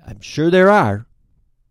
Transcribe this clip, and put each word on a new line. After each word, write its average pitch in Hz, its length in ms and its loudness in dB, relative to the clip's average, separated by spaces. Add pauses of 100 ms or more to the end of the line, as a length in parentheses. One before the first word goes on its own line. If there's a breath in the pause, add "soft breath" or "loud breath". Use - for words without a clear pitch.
I'm - 140 -20
sure 160 300 -4
there 185 200 4
are, 117 360 0 (640)